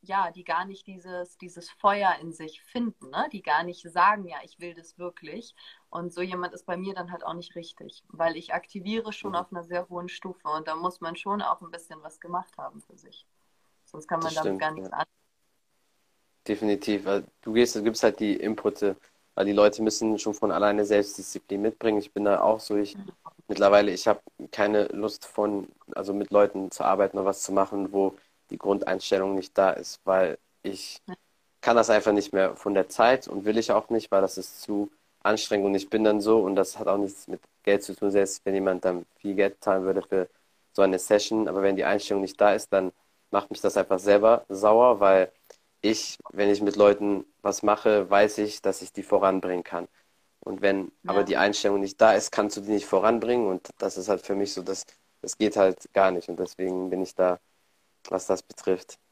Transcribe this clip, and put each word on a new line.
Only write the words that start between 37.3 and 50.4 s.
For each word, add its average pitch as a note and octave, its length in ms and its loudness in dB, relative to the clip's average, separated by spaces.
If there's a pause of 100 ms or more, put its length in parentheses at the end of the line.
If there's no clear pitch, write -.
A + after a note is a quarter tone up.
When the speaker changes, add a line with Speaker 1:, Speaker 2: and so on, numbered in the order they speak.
Speaker 2:
Geld G2+ 200 2
zu F#2+ 120 -10
tun, G2+ 160 -2
selbst G2 340 0
wenn G2 80 -2
jemand F#2+ 320 0
dann F2+ 200 -2 (120)
viel G2+ 180 -6
Geld G2 280 0
zahlen F#2+ 200 0
würde F#2+ 200 0
für F#2 260 -2 (440)
so G2 100 4
eine F#2 160 2
Session, G#2+ 480 2
aber G2 160 -2
wenn G2 120 4
die C2+ 100 0
Einstellung G2+ 360 -2
nicht - 180 -8
da G#2 140 6
ist, - 180 -4
dann F#2+ 200 0 (400)
macht G2+ 180 0
mich - 120 -10
das G2 160 0
einfach G2 220 0
selber G#2 500 6
sauer, G#2+ 500 6
weil F#2+ 320 6 (500)
ich, - 360 -2 (140)
wenn G2+ 180 0
ich G2+ 120 2
mit G2+ 140 0
Leuten G2+ 500 4 (160)
was G2+ 220 -4
mache, G#2 460 2
weiß G#2 300 4
ich, G#2+ 220 -4
dass G2 200 -4
ich F2+ 120 -16
die G2 100 -10
voranbringen F#2 600 0
kann. F2 240 -10 (540)